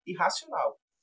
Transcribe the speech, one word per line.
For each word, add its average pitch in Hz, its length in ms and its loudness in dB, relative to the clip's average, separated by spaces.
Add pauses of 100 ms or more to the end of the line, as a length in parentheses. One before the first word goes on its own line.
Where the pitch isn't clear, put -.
e 180 100 -4
racional. - 640 0 (240)